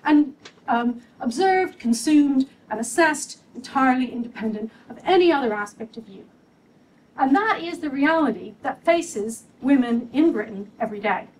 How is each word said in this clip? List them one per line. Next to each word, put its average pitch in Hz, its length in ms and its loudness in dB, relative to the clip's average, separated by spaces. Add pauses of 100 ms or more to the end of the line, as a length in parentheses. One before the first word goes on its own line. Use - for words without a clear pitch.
and, 294 300 2 (320)
um, 240 360 -2 (180)
observed, 370 580 0
consumed, 277 680 2 (220)
and 214 100 -4
assessed 302 580 0 (160)
entirely 254 560 0
independent 220 640 -8 (160)
of 233 160 -16
any 359 260 4
other 262 220 0
aspect 208 440 -10
of 220 120 -18
you. 190 160 -20 (920)
And 269 180 2
that 427 260 0
is 339 180 -10
the 302 100 -6
reality 285 720 0
that - 200 -8
faces 226 600 -2 (160)
women 240 520 2
in 311 200 4
Britain 208 480 -8
every 208 200 -6
day. 208 280 -4 (120)